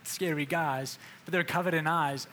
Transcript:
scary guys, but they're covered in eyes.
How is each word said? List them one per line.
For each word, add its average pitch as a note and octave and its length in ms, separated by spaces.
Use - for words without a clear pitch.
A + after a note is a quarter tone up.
scary D3+ 440
guys, C#3 500
but E3+ 60
they're F3 120
covered F3 320
in D#3 100
eyes. D3 480